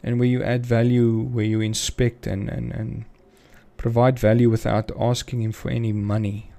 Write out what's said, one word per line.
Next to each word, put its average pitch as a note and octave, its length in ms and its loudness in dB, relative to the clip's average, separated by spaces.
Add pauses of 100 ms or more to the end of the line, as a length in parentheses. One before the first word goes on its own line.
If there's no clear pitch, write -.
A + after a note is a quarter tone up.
and A#2+ 160 -2
where B2 100 4
you B2 140 2
add B2 240 -2
value, A#2+ 500 4
where A#2 280 -2
you A2 140 0
inspect A2 680 -2
and, G2 200 -4
and, A#2 240 -6
and A2 340 -8 (680)
provide A#2+ 440 2
value A2+ 320 6
without A2 480 0
asking A#2+ 420 -2
him A2 100 -2
for - 200 -8
any A#2 200 -2
money G#2 680 -2